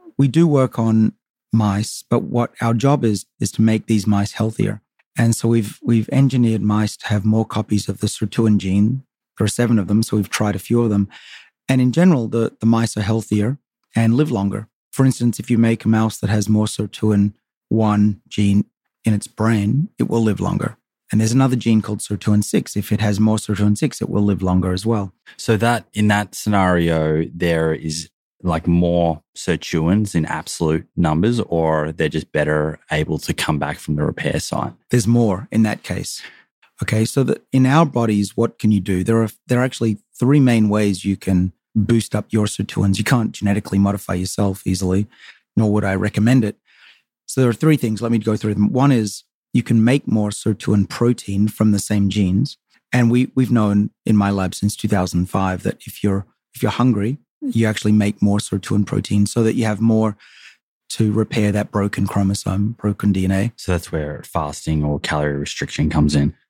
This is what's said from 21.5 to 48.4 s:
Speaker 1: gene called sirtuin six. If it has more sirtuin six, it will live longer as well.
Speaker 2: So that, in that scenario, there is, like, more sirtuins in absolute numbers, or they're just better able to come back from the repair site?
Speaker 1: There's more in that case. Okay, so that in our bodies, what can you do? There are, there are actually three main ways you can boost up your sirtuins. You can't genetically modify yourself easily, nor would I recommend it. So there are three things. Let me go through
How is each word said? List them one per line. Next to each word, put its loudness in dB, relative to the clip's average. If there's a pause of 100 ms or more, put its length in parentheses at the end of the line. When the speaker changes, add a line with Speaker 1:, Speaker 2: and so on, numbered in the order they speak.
Speaker 1:
gene 2
called -6
sirtuin 0
six. -4
If -6
it -2
has 0
more 2
sirtuin 0
six, -4
it -4
will -2
live 0
longer 0
as -4
well. -2 (240)
Speaker 2:
So 0
that, 0
in 2
that 0
scenario, 0
there 0
is, -8 (320)
like, -2
more 2 (140)
sirtuins -2
in 0
absolute -4 (100)
numbers, 0
or -2
they're -2
just -6
better -2 (100)
able -4
to -8
come -2
back -6
from -4
the -2
repair -4
site? -6 (180)
Speaker 1:
There's 2
more 0
in 0
that -2
case. -8 (600)
Okay, 0
so 0
that -2 (100)
in 4
our 4
bodies, 0
what 0
can 2
you 2
do? -2
There 2
are, -2 (160)
there 2
are 2
actually -2 (200)
three 4
main 4
ways 0
you 0
can 0 (240)
boost 2
up -4
your 2
sirtuins. -2
You -4
can't 0
genetically -2
modify 0
yourself -4
easily, 0 (500)
nor 2
would 0
I -2
recommend 2
it. -6 (720)
So -4
there 4
are -2
three 2
things. -2
Let -2
me 2
go 0
through -2